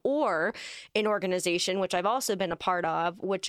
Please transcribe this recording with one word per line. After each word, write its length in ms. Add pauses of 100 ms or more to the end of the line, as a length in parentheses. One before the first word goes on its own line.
or 500 (440)
an 100
organization, 720
which 160
I've 120
also 280
been 160
a 60
part 280
of, 380
which, 260